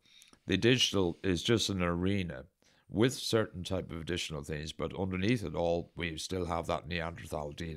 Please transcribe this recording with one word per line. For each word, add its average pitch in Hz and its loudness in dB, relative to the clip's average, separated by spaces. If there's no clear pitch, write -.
the 95 4
digital 98 4
is 90 2
just 113 4
an 95 0
arena 87 0
with 127 4
certain 101 0
type - -4
of 80 -8
additional 80 -4
things, 76 -6
but - -4
underneath 95 0
it 80 -6
all, 85 0
we 82 -4
still 92 -4
have 85 0
that 82 -2
Neanderthal 80 -6
D 80 -8